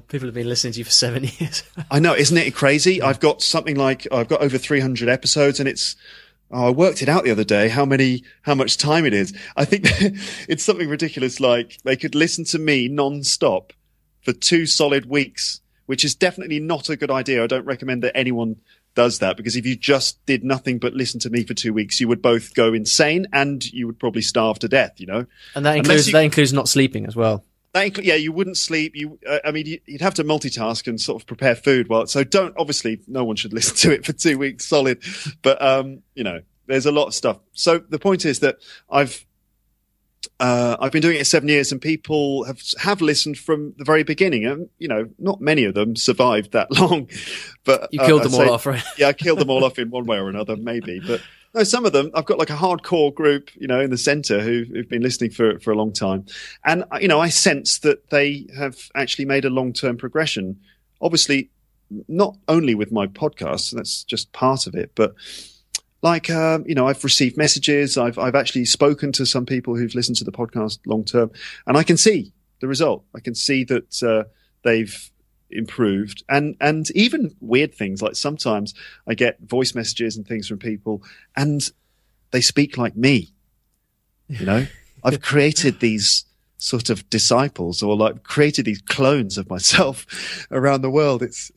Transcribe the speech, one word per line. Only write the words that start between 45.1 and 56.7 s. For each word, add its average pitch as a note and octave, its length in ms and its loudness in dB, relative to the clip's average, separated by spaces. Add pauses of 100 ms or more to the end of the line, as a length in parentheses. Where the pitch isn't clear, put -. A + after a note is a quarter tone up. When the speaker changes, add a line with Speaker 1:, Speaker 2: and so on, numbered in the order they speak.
Speaker 2:
not G3 220 -2
many D3 240 2
of G2 80 0
them G#2+ 240 0
survived A#2 560 2
that - 180 0
<laughs> C#3 80 2
long. D#3 300 2 (560)
But, - 260 2
Speaker 1:
You D3 120 -6
Speaker 2:
uh, C3 40 4
Speaker 1:
killed D3+ 140 8
Speaker 2:
I'd A#2 60 2
Speaker 1:
them B2+ 80 2
all C3+ 120 6
Speaker 2:
say B2 60 6
Speaker 1:
off, A#2 140 -2
right? B2+ 160 -2 (160)
Speaker 2:
Yeah, C#3+ 100 4
I C#3+ 60 4
killed D#3 240 0
them C#3+ 100 0
all C3 160 4
off B2+ 140 0
in A#2 100 -4
one B2 160 -6
way A2 140 0
or G2 100 -4
another, G#2 280 -6
maybe. A2+ 440 -8
But A#2 220 -4 (320)
no, A3 100 2
some A#3+ 200 0
of F#3+ 80 2
them, C#3+ 220 2
I've D#3 100 -2
got, C3 140 0
like, D#3 120 0
a D3+ 60 -8
hardcore D#3+ 580 0
group, C#3+ 420 0
you C3 100 -10
know, B2+ 140 2
in C3+ 100 0
the B2 80 -2
center C#3+ 420 0
who, A#2 320 -2
who've - 160 -8
been A#2 140 -2
listening B2 300 -2
for, A2+ 260 0
for - 120 -4
a G#2+ 60 2
long G#2+ 160 -2
time. F#2+ 320 -4 (400)
And, E3 260 0